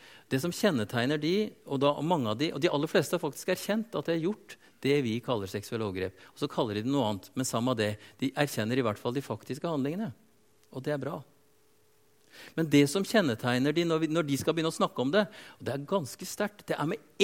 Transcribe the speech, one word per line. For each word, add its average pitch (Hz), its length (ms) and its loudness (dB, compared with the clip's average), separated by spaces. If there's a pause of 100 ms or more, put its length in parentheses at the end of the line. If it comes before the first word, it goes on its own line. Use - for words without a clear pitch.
(320)
Det 135 80 2
som 175 160 -2
kjennetegner 131 640 2
de, 156 140 0 (340)
og 135 160 -2
da 143 160 6
mange 147 320 2
av 110 80 -2
de, 156 160 -2
og 143 80 -2
de 165 80 4
aller 147 200 0
fleste 175 260 4
har 170 60 -8
faktisk - 280 -4
erkjent 214 480 -2
at 147 80 -6
de 170 80 0
har 165 140 -2
gjort - 260 -8 (300)
det 139 180 4
vi 113 200 0
kaller 101 280 -2
seksuelle 110 360 -4
overgrep. 92 280 -4 (160)
Og - 80 -20
så 165 120 -2
kaller 107 280 -2
de 107 60 -2
det 135 80 0
noe 131 160 4
annet, 101 260 -4
men 127 120 -2
samme 123 280 0
det. 107 200 0 (260)
De 135 180 0
erkjenner 127 400 0
i 127 80 2
hvert 107 140 -2
fall 123 140 -2
de 143 100 -4
faktiske 127 420 -8
handlingene, 160 460 -4 (580)
og 131 140 -10
det 147 100 -2
er 139 60 -4
bra. 147 160 -6 (1400)
Men 160 160 0
det 143 200 10
som 196 160 2
kjennetegner 131 680 2
de 170 120 4
når 160 160 2
vi, 156 80 2
når 160 160 2
de 139 120 2
skal 156 160 2
begynne 165 160 0
å - 40 -6
snakke 170 280 0
om 135 80 0
det, 202 140 4 (340)
og - 80 -14
det 120 80 -2
er 139 160 -8
ganske 185 360 -2
sterkt, - 440 -6
det 156 80 -2
er 151 80 0
med - 160 -4 (200)